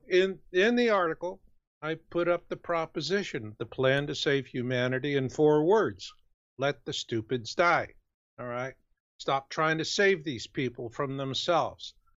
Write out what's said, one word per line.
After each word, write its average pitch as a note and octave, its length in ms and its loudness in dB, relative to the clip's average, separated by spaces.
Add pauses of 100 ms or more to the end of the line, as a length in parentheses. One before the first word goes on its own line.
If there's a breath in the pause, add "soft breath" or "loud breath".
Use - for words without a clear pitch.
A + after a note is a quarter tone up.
in, F#3 300 4 (120)
in G#3 240 4
the A#3+ 140 4
article, F3+ 500 0 (400)
I D#3 140 -4 (160)
put E3+ 180 0
up E3+ 220 0
the F3 80 -6
proposition, D#3+ 1040 -4
the B2 60 -8
plan C3+ 420 2
to C#3 80 -6
save C#3 320 0
humanity B2+ 680 -2
in C3 140 0
four D3+ 340 4
words. E3+ 480 0 (460)
Let C#3+ 280 -2
the D#3+ 60 -6
stupids A#2 600 -6
die. E3+ 360 2 (500)
All B2 80 -12
right. B2+ 260 -8 (460)
Stop C3+ 300 -2
trying D#3+ 280 0
to D#3 80 -4
save G3 380 2
these C#3+ 240 -8
people B2 420 -6
from C3+ 280 -6
themselves. C3+ 760 -2 (260)